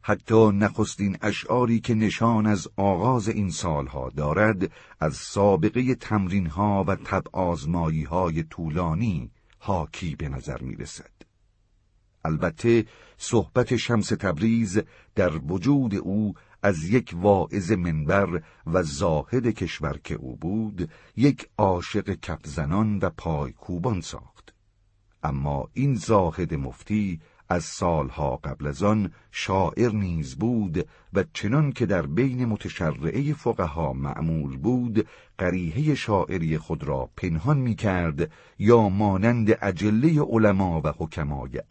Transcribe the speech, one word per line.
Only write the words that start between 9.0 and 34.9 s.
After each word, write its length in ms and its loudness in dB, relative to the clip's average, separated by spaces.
حاکی 560 -4
به 140 -6
نظر 320 -8
می‌رسد. 500 -12
البته 600 2
صحبت 580 0
شمس 320 0
تبریز 720 0
در 220 2
وجود 580 0
او 380 -2
از 200 2
یک 340 0
واعظ 540 2
منبر 720 0
و 160 2
زاهد 640 0
کشور 560 -4
که 120 -8
او 200 -10
بود، 560 -6
یک 420 2
عاشق 520 0
کف 340 -6
زنان 560 -2
و 100 0
پایکوبان 920 -4
ساخت. 520 -16
اما 500 -2
این 220 0
زاهد 580 0
مفتی 680 -4
از 140 0
سالها 720 -2
قبل 320 -8
از 160 -4
آن 280 2
شاعر 600 0
نیز 440 -2
بود 520 0
و 100 2
چنان 380 0
که 140 -2
در 160 0
بین 440 0
متشرعهٔ 880 -2
فقها 600 -2
معمول 640 -4
بود، 500 0